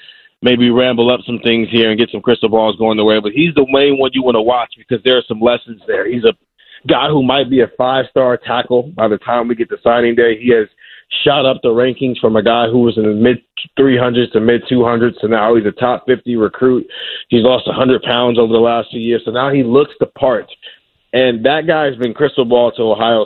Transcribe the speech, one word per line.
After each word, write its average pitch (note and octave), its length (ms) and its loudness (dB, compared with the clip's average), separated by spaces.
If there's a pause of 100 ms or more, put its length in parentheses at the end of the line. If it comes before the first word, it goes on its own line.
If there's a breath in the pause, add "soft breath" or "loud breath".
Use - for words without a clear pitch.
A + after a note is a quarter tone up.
(420 loud breath)
maybe A#2+ 280 2
ramble A#2+ 420 2
up A#2+ 140 -2
some A#2+ 140 -8
things A2+ 320 0
here A2+ 180 2
and G#2+ 100 -2
get A#2+ 120 0
some G#2 100 -8
crystal A#2 280 0
balls A2 260 0
going A2 220 0
the G#2+ 80 0
way. G#2+ 160 4
But G#2 100 -6
he's D#3 240 -2
the C#3 140 2
main C#3 300 2
one C3 140 -2
you C3 100 -2
wanna A#2+ 180 0
watch A#2+ 360 -2
because A2+ 280 -6
there B2+ 120 2
are A#2+ 120 -2
some A2 100 -8
lessons A#2 480 -2
there. G2+ 220 -2
He's A#2+ 160 -2
a A2 80 4 (540 loud breath)
guy C#3+ 220 0
who D3+ 120 2
might B2+ 280 0
be C3 100 2
a A#2 80 4 (100)
five-star B2+ 600 -2
tackle B2 460 -2 (120)
by A2 140 0
the G#2 80 -2
time A#2+ 320 -4
we A#2+ 60 -2
get A2+ 120 -6
to G#2 160 -8
signing A#2+ 320 2
day. A2+ 240 2
He A#2+ 140 2
has A2 160 2 (560 loud breath)
shot C#3+ 200 2
up C3 160 0
the C3 60 0
rankings B2 540 -2
from A2 160 2
a G#2+ 40 0
guy A#2 280 0
who A#2+ 100 0
was A#2 180 2
in A2 60 0
the G#2+ 60 2
mid A#2 340 2 (320)
three C3+ 220 0
hundreds A#2+ 340 0
to A2 80 2
mid A2+ 300 2
two B2 160 2
hundreds, A#2 340 0
so G#2 80 -4
now A2 280 2
he's A2 100 0
a G2+ 80 -2
top B2 340 -2
fifty A#2+ 300 -2
recruit. A#2+ 500 0 (400 loud breath)
He's A#2 160 2
lost B2+ 240 2
a F#2 60 -4
hundred B2+ 300 0
pounds A#2+ 360 0
over A2+ 140 2
the A2+ 60 2
last A#2 320 0
few B2 100 -10
years, A2+ 240 -2
so A2+ 60 -6
now B2+ 200 -2
he C#3 100 0
looks B2+ 380 0
the A#2+ 60 0
part. B2 400 -4 (640 loud breath)
And B2 320 0
that D#3 220 0
guy's D#3 300 -2
been A#2 180 -4
crystal C#3 320 0
ball A#2+ 280 2
to A#2+ 100 -4
Ohio A2 420 0